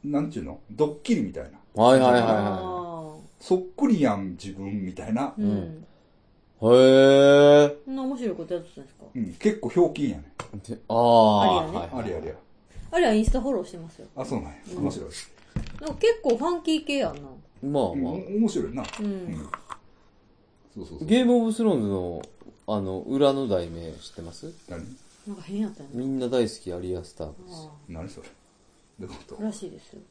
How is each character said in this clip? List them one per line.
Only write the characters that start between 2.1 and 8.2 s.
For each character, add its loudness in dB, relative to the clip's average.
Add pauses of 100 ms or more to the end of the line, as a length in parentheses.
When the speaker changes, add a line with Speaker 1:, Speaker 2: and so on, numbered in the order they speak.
Speaker 2:
は 6
い 4
は 0
い。 2
Speaker 3:
あ -6
ー。 -20 (200)
Speaker 1:
「そ 0
っ -4 (160)
く 0
り 2
や 2
ん、 -8
自 -14
分」 -8
み -8
た -14
い -2
な。 -4
Speaker 3:
う -6
ん。 -2
Speaker 2:
う 0
ん。 -8 (760)
へ 6 (920)
ー。 -4 (100)
Speaker 3:
そ -10
ん -6
な -6
面 -6
白 -6